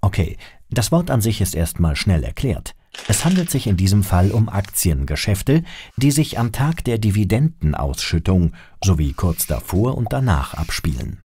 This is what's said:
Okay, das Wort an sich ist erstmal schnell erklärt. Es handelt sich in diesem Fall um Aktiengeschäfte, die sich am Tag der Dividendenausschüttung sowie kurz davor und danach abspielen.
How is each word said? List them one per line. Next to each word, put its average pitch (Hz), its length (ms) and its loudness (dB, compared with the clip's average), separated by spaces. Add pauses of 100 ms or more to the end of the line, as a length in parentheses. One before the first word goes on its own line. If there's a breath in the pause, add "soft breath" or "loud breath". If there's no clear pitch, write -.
Okay, 95 360 0 (320 loud breath)
das 110 220 0
Wort 170 180 2
an 117 120 2
sich 110 200 0
ist 92 140 0
erstmal 82 400 0
schnell 82 280 2
erklärt. - 520 -4 (320)
Es - 180 0
handelt 180 240 2
sich - 160 -2
in 101 100 2
diesem 95 280 4
Fall 95 260 2
um 107 200 2
Aktiengeschäfte, 95 1120 0 (340 loud breath)
die 135 140 4
sich 147 260 0
am 117 140 0
Tag 143 320 -2
der 117 160 0
Dividendenausschüttung 95 1500 2 (300 loud breath)
sowie 76 300 2
kurz - 340 -2
davor 95 500 -2
und 123 160 -4
danach 110 400 0
abspielen. - 720 -6